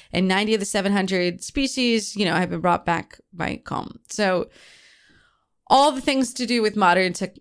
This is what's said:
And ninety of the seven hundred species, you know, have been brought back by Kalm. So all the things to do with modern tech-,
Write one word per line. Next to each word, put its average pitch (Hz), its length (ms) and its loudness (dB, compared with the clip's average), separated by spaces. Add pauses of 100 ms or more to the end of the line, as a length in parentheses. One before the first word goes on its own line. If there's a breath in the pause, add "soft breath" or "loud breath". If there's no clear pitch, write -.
(120)
And 185 160 0
ninety 208 280 2
of 208 40 -2
the 214 60 -4
seven 196 260 0
hundred 185 520 0
species, 247 720 -2
you 202 100 0
know, 165 100 0
have 180 140 0
been 170 120 -6
brought 175 240 0
back - 340 -4 (140)
by - 300 -6
Kalm. - 360 -8 (100)
So 185 400 -2 (1160 soft breath)
all 277 240 6
the 262 100 -6
things 269 340 0
to 247 120 -4
do 233 160 0
with 208 120 -2
modern 185 380 4
tech-, 185 280 -8